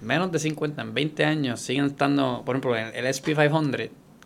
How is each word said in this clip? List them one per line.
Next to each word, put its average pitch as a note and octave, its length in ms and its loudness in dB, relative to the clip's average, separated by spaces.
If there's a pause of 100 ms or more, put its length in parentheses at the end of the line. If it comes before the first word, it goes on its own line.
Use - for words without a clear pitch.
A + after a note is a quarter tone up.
menos D#3 280 0
de E3 80 0
cincuenta, D3+ 440 -4
en A2 100 -8
veinte D3+ 320 0
años, D3 360 0
siguen C#3 260 0
estando, C#3 580 0
por B2+ 100 0
ejemplo, B2+ 220 0
en A2 180 -4
el A#2+ 120 -2
S C3 160 -2
P D#3 120 0
five D3 160 6
hundred, C#3+ 400 0 (360)